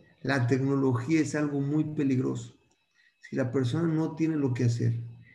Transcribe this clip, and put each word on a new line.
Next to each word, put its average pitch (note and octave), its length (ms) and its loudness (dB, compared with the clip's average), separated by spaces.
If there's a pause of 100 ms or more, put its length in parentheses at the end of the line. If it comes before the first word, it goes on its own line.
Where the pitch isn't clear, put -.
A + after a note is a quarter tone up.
(220)
la C3 240 0
tecnología C3+ 720 2
es C3+ 140 -2
algo C#3+ 260 -2
muy D3 240 0
peligroso. C3+ 760 -2 (600)
Si - 160 -10
la B2+ 160 -2
persona C#3 340 0
no D#3 300 0
tiene D#3+ 200 0
lo C#3 180 0
que B2+ 100 0
hacer A#2 340 0 (360)